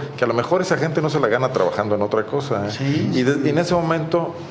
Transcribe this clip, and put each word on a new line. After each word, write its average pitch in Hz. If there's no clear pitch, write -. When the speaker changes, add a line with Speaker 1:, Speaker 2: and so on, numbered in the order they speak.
Speaker 1:
que -
a -
lo 117
mejor 170
esa 180
gente 156
no 151
se 151
la 127
gana 123
trabajando 104
en 101
otra 107
cosa, 117
¿eh? 104
Speaker 2:
Sí, 139
Speaker 1:
Y 127
de-, 131
Speaker 2:
sí. -
Speaker 1:
y 151
en 147
ese 170
momento 165